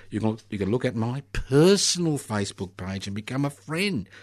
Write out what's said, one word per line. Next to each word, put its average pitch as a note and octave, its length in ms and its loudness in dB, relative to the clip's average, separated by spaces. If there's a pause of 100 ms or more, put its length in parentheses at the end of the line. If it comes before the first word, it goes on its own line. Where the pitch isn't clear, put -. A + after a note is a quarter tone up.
(100)
You A2 80 -6
can, A2 200 0 (120)
you G#2+ 80 -4
can G2 140 0
look B2 120 0
at B2 120 -2
my A#2+ 260 -4 (100)
personal E3 840 4
Facebook G2+ 580 -4
page F#2+ 300 -6
and G2 80 -6
become B2+ 300 -4
a C#3+ 60 -2
friend, E3 580 -4 (140)